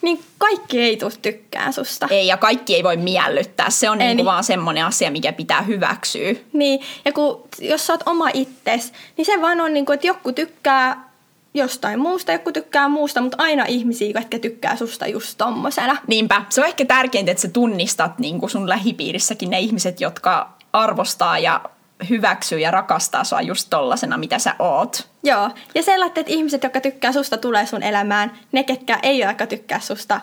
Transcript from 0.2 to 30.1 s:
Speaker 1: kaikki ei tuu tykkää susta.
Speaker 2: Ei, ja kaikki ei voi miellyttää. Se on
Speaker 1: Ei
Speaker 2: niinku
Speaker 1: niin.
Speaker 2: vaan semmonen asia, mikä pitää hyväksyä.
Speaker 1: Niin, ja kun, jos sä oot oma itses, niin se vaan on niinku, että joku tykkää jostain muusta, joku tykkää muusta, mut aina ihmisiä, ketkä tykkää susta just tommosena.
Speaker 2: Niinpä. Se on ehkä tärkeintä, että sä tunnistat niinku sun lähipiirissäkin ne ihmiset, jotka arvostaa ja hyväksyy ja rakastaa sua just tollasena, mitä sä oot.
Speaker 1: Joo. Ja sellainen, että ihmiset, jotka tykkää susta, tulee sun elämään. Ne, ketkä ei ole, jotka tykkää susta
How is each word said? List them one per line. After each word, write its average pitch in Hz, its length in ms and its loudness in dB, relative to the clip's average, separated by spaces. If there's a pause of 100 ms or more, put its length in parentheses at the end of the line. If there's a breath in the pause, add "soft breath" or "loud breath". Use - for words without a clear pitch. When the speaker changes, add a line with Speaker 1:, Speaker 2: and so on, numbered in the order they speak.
Speaker 1:
kaikki 392 420 0
ei 233 160 4
tuu 214 140 -4 (120)
tykkää 214 500 -4
susta. - 380 -4
Speaker 2:
Ei, 196 160 4
ja 185 100 4
kaikki 214 380 2
ei 175 100 2
voi 175 120 2
miellyttää. 170 720 0
Se 226 200 2
on 214 100 0
Speaker 1:
Ei 247 60 4
Speaker 2:
niinku 240 100 2
Speaker 1:
niin. 233 100 2
Speaker 2:
vaan 185 180 2
semmonen 165 400 0
asia, 165 260 0
mikä 147 220 -2
pitää 165 300 0
hyväksyä. 196 720 -2 (180)
Speaker 1:
Niin, 277 280 2 (240 loud breath)
ja 294 80 0
kun, 294 300 0 (160)
jos - 280 -2
sä 339 60 2
oot 330 140 0
oma 330 280 2
itses, 240 580 -4 (240 loud breath)
niin 320 80 0
se 370 160 2
vaan 339 200 2
on 311 140 0
niinku, 285 180 2
että 285 140 0
joku 359 260 -2
tykkää 269 760 0 (460)
jostain 247 460 -2
muusta, 349 320 0
joku 330 200 -4
tykkää 285 360 0
muusta, 294 320 0
mut 254 180 -2
aina 302 300 2
ihmisiä, 233 440 0
ketkä 226 260 -4
tykkää - 380 -2
susta 233 300 -6
just - 320 -8
tommosena. 247 580 0 (100)
Speaker 2:
Niinpä. 220 420 2
Se - 120 2
on 294 60 4
ehkä 294 180 0
tärkeintä, 254 460 2
että 180 120 0
sä 196 60 -2
tunnistat 190 720 0
niinku 180 300 -4
sun 196 200 -2
lähipiirissäkin 202 840 -2
ne 185 100 0
ihmiset, 190 400 -2
jotka 175 520 0 (200)
arvostaa 175 680 0
ja 160 220 2 (500)
hyväksyy 196 500 0
ja 160 100 2
rakastaa - 540 0
sua - 160 0
just - 300 -4
tollasena, 131 480 0
mitä 151 200 -2
sä - 200 0
oot. 175 500 0 (140)
Speaker 1:
Joo. 233 280 2 (240 loud breath)
Ja 320 80 2
sellainen, 370 380 2
että 311 120 -2
ihmiset, 302 300 0
jotka 269 180 -2
tykkää 269 320 0
susta, 269 240 0
tulee 220 300 0
sun 220 160 -6
elämään. 208 500 0 (200 loud breath)
Ne, 269 120 4
ketkä 262 380 -2
ei 269 200 2
ole, 196 80 0
jotka 226 160 -4
tykkää - 340 -6
susta - 420 -4